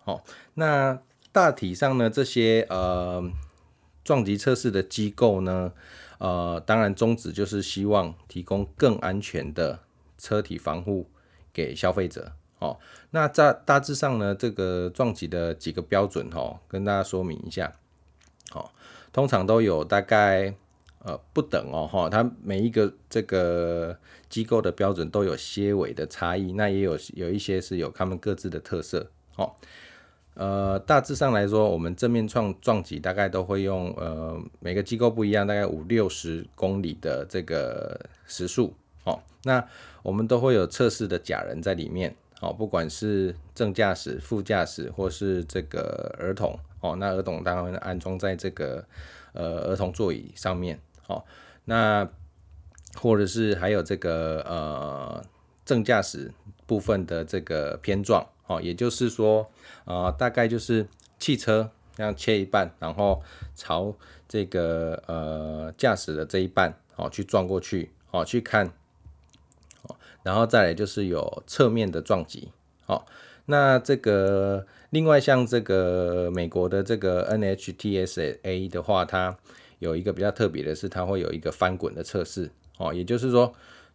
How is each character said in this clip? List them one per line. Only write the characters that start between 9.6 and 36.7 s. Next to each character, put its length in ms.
车 240
体 160
防 240
护 260
给 240
消 160
费 160
者， 260
哦， 200
那 140
大， 240
大 300
致 140
上 240
呢， 160
这 160
个 440
撞 200
击 120
的 280
几 180
个 80
标 260
准， 280
哦， 340
跟 160
大 80
家 100
说 220
明 220
一 40
下， 220
哦， 180
通 160
常 200
都 160
有 200
大 200
概， 520
呃， 200
不 80
等 320
哦， 180
哈， 200
它 200
每 180
一 80
个 240
这 140
个 760
机 160
构 160
的 100
标 220
准 160
都 160
有 100
些 380
微 220
的 120
差 300
异， 160
那 160
也 120
有， 180
有 160
一 80
些 200
是 200
有 120
他 140
们 140
各 160
自 160
的 100
特 220
色， 280
哦， 180
呃， 440
大 200
致 160
上 160
来 160
说， 220
我 80
们 180
正 160
面 160
撞， 360
撞 200
击 160
大 140
概 160
都 160
会 160
用， 380
呃， 440
每 120
个 100
机 140
构 140
不 160
一 60
样， 140
大 60
概 140
五 180
六 240
十 460
公 280